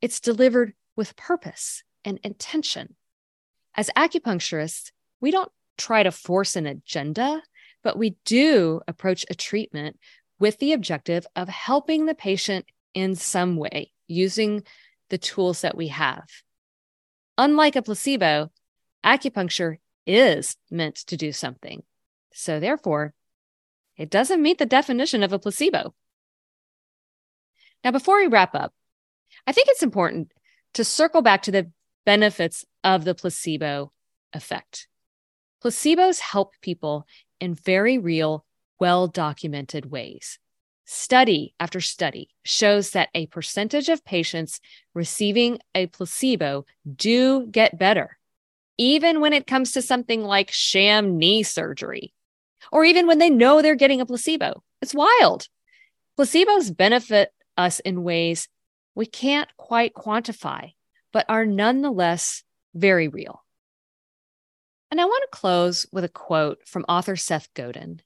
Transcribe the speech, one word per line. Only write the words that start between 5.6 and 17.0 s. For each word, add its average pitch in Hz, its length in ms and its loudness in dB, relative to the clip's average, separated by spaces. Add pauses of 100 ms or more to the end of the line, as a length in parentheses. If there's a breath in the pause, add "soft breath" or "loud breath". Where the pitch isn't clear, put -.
try 220 280 2
to 180 80 0
force 185 420 -4
an 165 120 -4
agenda, 160 760 -6 (400 soft breath)
but - 160 -4
we 214 260 -2
do 220 640 2
approach 180 400 -4
a 180 60 -8
treatment 156 640 -8 (400 soft breath)
with 208 200 0
the 277 140 0
objective 175 540 -4 (100)
of 180 120 -8
helping 294 580 -2
the 311 80 -2
patient 196 500 -4 (300)
in 190 220 -2
some 180 400 -2
way 147 360 -8 (140)
using 202 560 -2 (480 soft breath)
the 185 80 -6
tools 180 420 -4
that - 160 -4
we 165 120 -8
have. 143 360 -4 (1120)